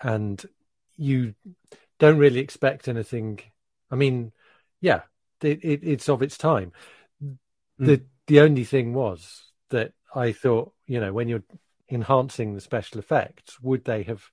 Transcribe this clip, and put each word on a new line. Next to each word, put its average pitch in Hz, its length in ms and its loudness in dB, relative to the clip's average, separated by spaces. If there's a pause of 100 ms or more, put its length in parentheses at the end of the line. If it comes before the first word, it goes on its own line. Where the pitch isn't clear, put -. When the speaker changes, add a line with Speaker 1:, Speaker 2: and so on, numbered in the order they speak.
Speaker 1:
And 107 420 -4 (540)
you 131 380 -2 (640)
don't 156 180 8
really 143 220 6
expect 139 480 -4
anything. 110 520 -6 (520)
I 131 40 -6
mean, 127 360 0 (500)
yeah, 170 200 2 (400)
it, 151 220 -2
it, 151 200 -2
it's 151 260 -2
of 127 120 2
its 143 160 -4
time. 107 340 -2 (520)
Speaker 2:
Mm. 139 140 -12 (400)
Speaker 1:
The, 135 260 4 (240)
the 147 140 8
only 147 220 4
thing 120 300 -2
was 98 580 -8 (180)
that 113 240 -4 (220)
I 120 160 0
thought, 117 420 0 (140)
you 123 120 -4
know, 98 140 -4
when 117 140 -4
you're 117 160 -4 (460)
enhancing 123 680 -2
the 98 60 -12
special - 380 -8
effects, - 640 -4
would 127 240 -4
they 110 180 -4
have 101 300 -10